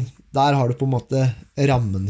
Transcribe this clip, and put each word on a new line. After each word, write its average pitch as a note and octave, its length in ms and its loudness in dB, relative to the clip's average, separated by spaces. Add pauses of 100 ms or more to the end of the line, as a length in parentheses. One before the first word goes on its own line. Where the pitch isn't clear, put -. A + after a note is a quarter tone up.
(320)
der C#3 240 2
har B2+ 140 2
du B2+ 80 -4
på C#3 80 -2
en C3+ 80 0
måte C3 320 0 (400)
rammen G#2 440 0